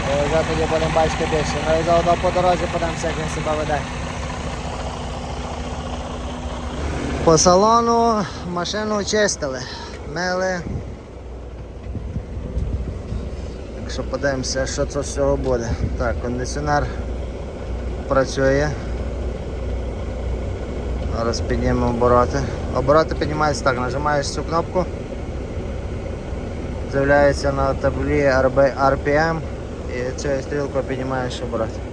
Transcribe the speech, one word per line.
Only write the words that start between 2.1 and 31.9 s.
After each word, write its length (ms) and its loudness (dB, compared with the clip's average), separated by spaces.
по 200 2
дорозі 220 4
подивимося, 340 -2
як 100 -2
він 260 -4
себе 160 0
веде. 200 0
По 140 8
салону 880 6
машину 500 -2
чистили, 560 0
мили. 460 0
Так 100 -8
що 120 -4
подивимося, 640 0
що 200 0
це 180 -2
з 100 -6
цього 240 2
буде. 320 0
Так, 240 0
кондиціонер 640 0
працює. 640 2
Зараз 240 0
піднімемо 480 2
обороти. 500 4
Обороти 380 6
піднімаються 480 0
так, 160 2
нажимаєш 540 0
цю 100 -2
кнопку, 420 0
з'являється 600 4
на 220 2
таблі 460 2
Р 300 6
Б, 320 4
Р 160 4
П 140 0
М, 300 4
і 220 -4
цією 220 0
стрілкою 420 -2
піднімаєш 580 -2
обороти. 380 -2